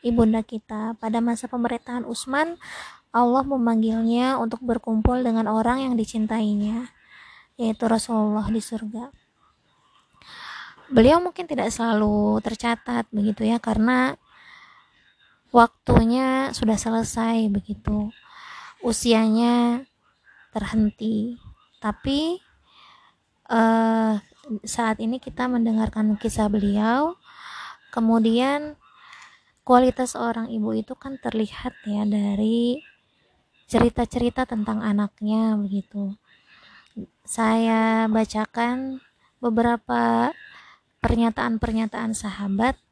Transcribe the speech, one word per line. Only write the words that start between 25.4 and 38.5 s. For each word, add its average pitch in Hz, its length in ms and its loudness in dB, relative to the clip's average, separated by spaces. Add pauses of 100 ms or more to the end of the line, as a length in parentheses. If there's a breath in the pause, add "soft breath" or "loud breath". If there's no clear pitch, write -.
mendengarkan 220 720 2
kisah 214 320 0
beliau, 220 680 2 (720 loud breath)
kemudian 240 880 2 (880 loud breath)
kualitas 254 460 4
seorang 226 400 -4
ibu 220 180 -2
itu 220 240 -4
kan 269 240 -14
terlihat 233 540 -4 (100)
ya 208 240 -2
dari 214 720 0 (880)
cerita-cerita 240 800 -2
tentang 214 320 -4
anaknya 214 800 -2
begitu. 202 560 -6 (1120 soft breath)
Saya 226 800 2
bacakan 233 960 -2 (400 soft breath)